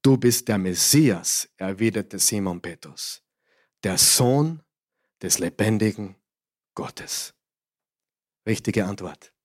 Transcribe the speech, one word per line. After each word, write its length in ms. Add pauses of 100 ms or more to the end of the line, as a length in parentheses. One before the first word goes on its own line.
„Du 160
bist 300
der 100
Messias“, 1000
erwiderte 600
Simon 420
Petrus, 600 (600)
„der 140
Sohn 640 (600)
des 180
lebendigen 760 (600)
Gottes.“ 580 (1120)
Richtige 400
Antwort. 480 (120)